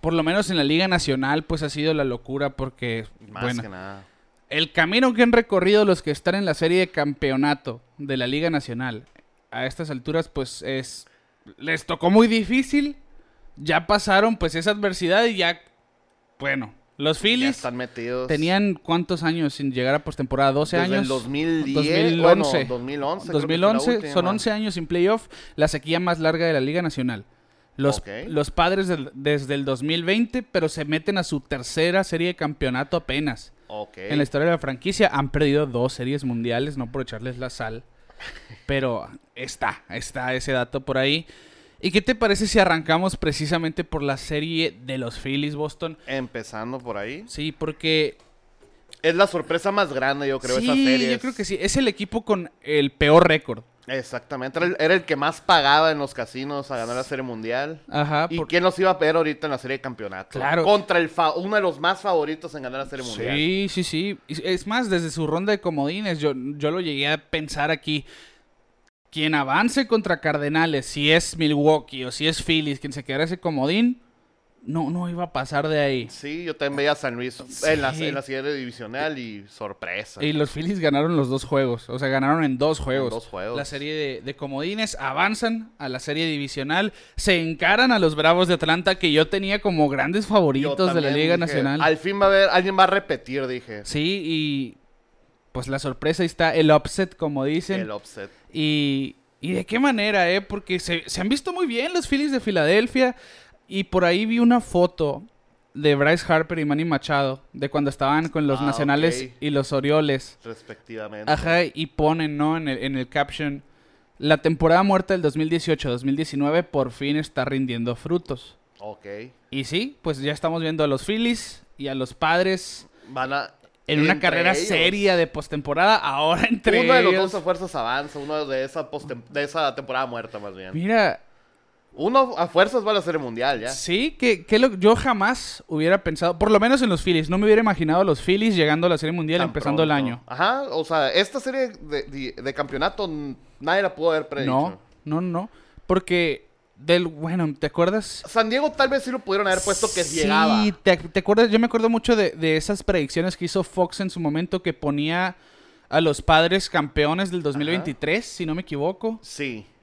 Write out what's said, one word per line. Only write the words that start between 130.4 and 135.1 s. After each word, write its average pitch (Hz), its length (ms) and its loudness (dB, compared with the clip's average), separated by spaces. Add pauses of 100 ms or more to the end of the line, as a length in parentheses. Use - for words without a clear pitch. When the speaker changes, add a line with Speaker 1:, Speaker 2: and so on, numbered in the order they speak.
Speaker 2:
bien. 92 200 -14
Speaker 1:
Mira. 190 480 2 (760)
Speaker 2:
Uno 247 400 2
a 170 120 0
fuerzas 202 360 2
va 214 60 0
a 208 40 2
la 196 80 2
Serie 156 180 -2
Mundial, 123 400 -2
ya. 117 80 -4
Speaker 1:
Sí, 202 500 -2
que, 226 260 2
que 214 140 2
lo, 247 160 4
yo 208 220 6
jamás 226 720 -2